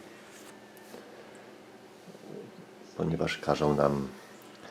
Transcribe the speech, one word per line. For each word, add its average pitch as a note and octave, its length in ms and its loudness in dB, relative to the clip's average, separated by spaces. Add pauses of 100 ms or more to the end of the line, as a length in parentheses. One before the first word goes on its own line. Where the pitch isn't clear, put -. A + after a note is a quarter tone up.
(3000)
ponieważ E2 420 2
każą D2 360 6
nam, C#2+ 340 6 (640)